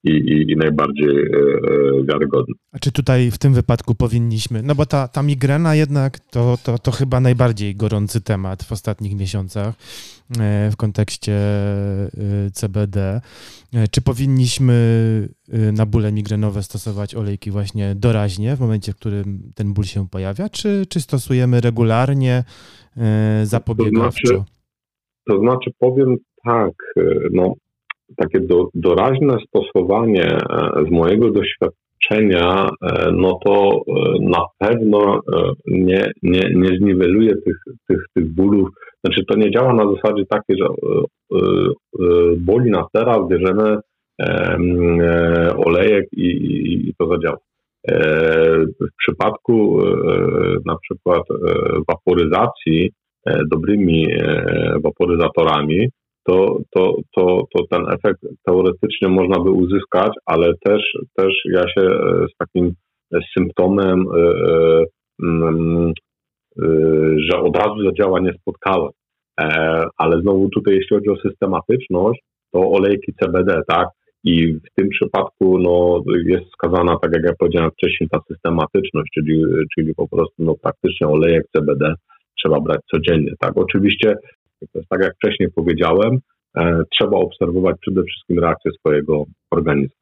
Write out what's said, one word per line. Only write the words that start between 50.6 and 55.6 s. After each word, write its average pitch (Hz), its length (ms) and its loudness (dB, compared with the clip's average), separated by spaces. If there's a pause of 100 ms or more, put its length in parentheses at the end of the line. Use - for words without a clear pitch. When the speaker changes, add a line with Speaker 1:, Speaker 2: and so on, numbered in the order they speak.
Speaker 1:
na 85 180 -4
przykład, 90 480 -2
e, 87 240 -2 (340)
waporyzacji, 87 1040 0 (360)
e, - 240 0
dobrymi, 82 600 2
e, 82 720 -2
waporyzatorami, 82 1040 0 (360)